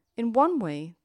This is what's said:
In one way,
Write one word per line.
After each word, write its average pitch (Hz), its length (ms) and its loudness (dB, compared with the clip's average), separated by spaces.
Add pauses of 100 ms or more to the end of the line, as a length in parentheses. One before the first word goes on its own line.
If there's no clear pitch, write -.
(140)
In 233 200 -2
one 302 240 4
way, 160 360 -6 (100)